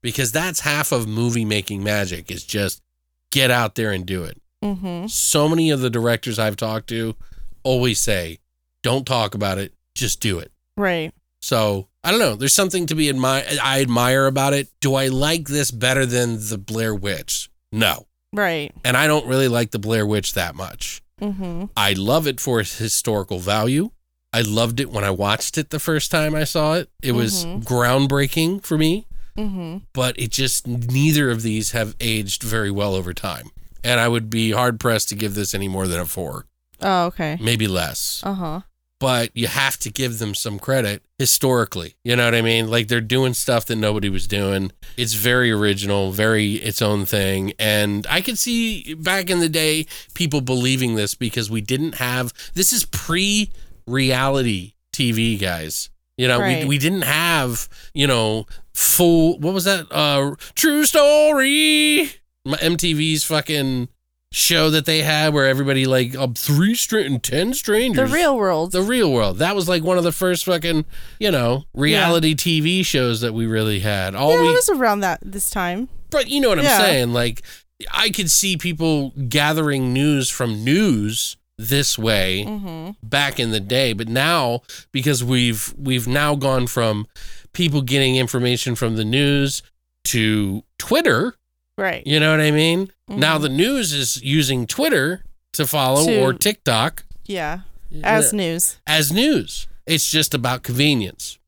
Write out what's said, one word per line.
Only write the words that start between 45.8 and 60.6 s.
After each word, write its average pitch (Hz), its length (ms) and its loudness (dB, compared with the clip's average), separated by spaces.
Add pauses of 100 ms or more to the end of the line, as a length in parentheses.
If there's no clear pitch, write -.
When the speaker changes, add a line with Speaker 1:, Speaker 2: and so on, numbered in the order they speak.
Speaker 1:
very 107 460 2
its - 260 -4
own 104 240 0
thing. 98 520 -2
And 104 520 0
I 165 100 0
could 220 160 -4
see 226 580 -2
back 180 360 -2
in 180 100 2
the 165 80 2
day 156 380 0 (260)
people 151 300 0
believing 127 540 0
this 104 180 -2
because 113 360 -4
we 110 120 -4
didn't 131 320 -4
have, 123 400 -4 (200)
this - 200 0
is 220 100 0 (1040)
pre-reality 127 880 0 (180)
T 123 200 0
V, 113 260 0
guys. 85 500 -4 (300)
You 127 100 2
know, 123 120 4
Speaker 2:
Right. - 240 0
Speaker 1:
we, 135 60 -2
we 143 80 2
didn't 170 240 0
have, 143 680 0 (260)
you 139 120 2
know, 113 400 0 (280)
full, 170 640 4
what 165 160 -2
was 185 100 -2
that? 190 260 0
Uh, 143 440 0 (200)
True 302 300 2